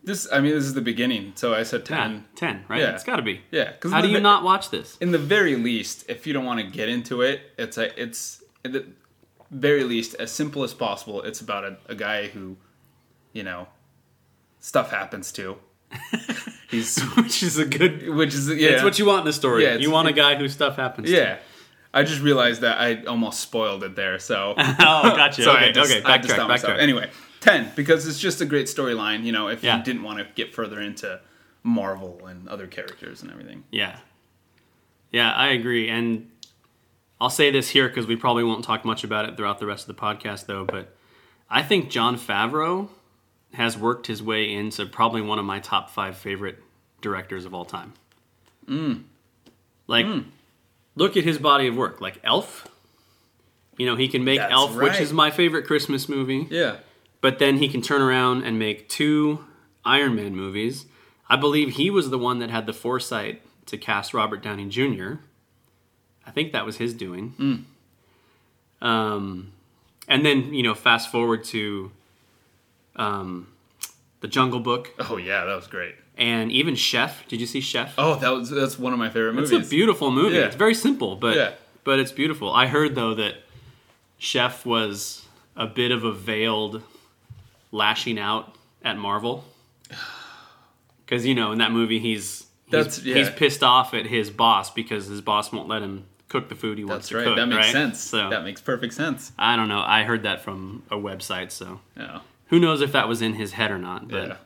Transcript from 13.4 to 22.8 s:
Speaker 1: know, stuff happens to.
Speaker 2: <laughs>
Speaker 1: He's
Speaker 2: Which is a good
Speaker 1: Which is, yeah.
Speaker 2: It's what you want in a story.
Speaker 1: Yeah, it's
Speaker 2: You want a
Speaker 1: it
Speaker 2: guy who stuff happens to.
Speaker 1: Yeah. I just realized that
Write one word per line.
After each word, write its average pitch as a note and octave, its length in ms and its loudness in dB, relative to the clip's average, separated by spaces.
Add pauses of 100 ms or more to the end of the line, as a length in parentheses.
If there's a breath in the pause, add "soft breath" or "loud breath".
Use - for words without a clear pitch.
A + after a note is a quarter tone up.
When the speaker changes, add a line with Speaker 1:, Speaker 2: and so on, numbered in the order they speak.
Speaker 1:
know, F2+ 260 -12 (920)
stuff - 300 0
happens G2 420 -8
to. F#2+ 240 -10 (340)
Speaker 2:
<laughs> - 800 -10
Speaker 1:
He's A2+ 280 -2 (180)
Speaker 2:
Which - 260 0
is E3 160 0
a D#3 80 2
good D3+ 420 2
Speaker 1:
Which D3+ 240 2
is, C#3 160 -4
yeah. D#3 220 4
Speaker 2:
It's C3 120 6
what - 160 4
you G#3 60 4
want G3 180 6
in D#3 60 2
a D3+ 60 0
story. B2 300 4
Speaker 1:
Yeah, C3+ 100 6
it's A#2 80 0
Speaker 2:
You D3+ 80 2
want D#3+ 180 4
a D3+ 40 2
Speaker 1:
it - 40 0
Speaker 2:
guy C#3+ 200 6
who C#3 120 -2
stuff C#3 280 0
happens B2+ 340 -4
to. F#3 60 6
Speaker 1:
Yeah. G#2 220 4 (540 loud breath)
I C#3 120 6
just D3 180 -4
realized B2 380 4
that A#2 200 2